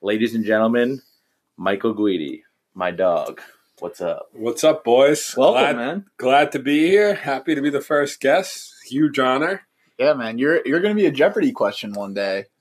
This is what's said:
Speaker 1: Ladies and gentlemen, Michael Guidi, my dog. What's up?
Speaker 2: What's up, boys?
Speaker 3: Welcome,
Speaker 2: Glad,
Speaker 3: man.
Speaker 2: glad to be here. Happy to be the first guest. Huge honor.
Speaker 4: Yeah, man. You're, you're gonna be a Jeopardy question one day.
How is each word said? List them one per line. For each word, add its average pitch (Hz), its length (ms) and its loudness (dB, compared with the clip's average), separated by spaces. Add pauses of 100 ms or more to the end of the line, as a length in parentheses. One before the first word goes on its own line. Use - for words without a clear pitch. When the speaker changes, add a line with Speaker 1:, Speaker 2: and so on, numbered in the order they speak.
Speaker 1:
Ladies 107 340 -2
and 110 100 -2
gentlemen, 117 580 0 (540)
Michael 98 380 -2
Guidi, 90 500 -2 (300)
my 90 160 -4
dog. 87 500 -2 (400)
What's 87 200 -10
up? - 320 -6
Speaker 2:
What's 117 300 -6
up, 156 220 2
boys? 143 520 4
Speaker 3:
Welcome, 131 240 4
Speaker 2:
Glad, 139 160 0
Speaker 3:
man. 151 280 -6 (120)
Speaker 2:
glad 139 360 2
to 143 80 -4
be 147 280 2
here. 202 280 4
Happy 143 400 -4
to 143 40 -4
be 143 100 0
the 139 100 -2
first 143 400 -2
guest. 165 520 0 (140)
Huge 139 320 0
honor. 135 440 0 (360)
Speaker 4:
Yeah, 143 160 4
man. 117 240 -6
You're, 151 260 2
you're 151 160 0
gonna 208 140 0
be 202 120 2
a 156 40 4
Jeopardy 151 400 2
question 104 420 -4
one 101 220 -8
day. 98 300 -4 (160)